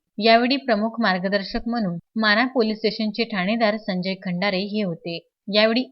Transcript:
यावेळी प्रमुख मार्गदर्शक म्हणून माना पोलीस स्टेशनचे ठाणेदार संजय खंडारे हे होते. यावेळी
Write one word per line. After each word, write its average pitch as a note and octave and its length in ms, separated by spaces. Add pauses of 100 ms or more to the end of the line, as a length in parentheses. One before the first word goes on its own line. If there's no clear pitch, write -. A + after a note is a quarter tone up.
(180)
यावेळी A#3 380
प्रमुख A3+ 440
मार्गदर्शक G3 680
म्हणून G3+ 300 (220)
माना A3 340
पोलीस A3 240
स्टेशनचे G#3+ 460
ठाणेदार A3 540
संजय F#3+ 440
खंडारे F#3 440
हे G#3 160
होते. E3+ 360 (360)
यावेळी A3 380